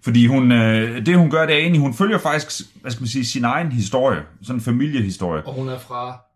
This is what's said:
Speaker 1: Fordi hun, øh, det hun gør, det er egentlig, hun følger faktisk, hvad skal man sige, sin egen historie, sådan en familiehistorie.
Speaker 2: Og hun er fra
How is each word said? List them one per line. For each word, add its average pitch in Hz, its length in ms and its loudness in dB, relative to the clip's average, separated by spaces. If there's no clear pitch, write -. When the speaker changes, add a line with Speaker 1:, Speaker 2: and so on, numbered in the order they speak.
Speaker 1:
Fordi 120 220 6
hun, 127 260 4
øh, 113 540 2
det 175 100 4
hun 165 140 6
gør, 160 160 2
det 151 80 2
er 147 40 2
egentlig, 165 220 2
hun 139 140 0
følger 202 240 0
faktisk, 147 440 -4
hvad 131 80 -10
skal 117 120 -10
man 120 60 -6
sige, 127 180 -4
sin 120 180 -4
egen 143 280 -2
historie, 120 500 0
sådan 113 140 -8
en 120 40 -4
familiehistorie. 113 880 -4
Speaker 2:
Og 123 80 -12
hun 131 140 -8
er 127 100 -10
fra 123 420 -12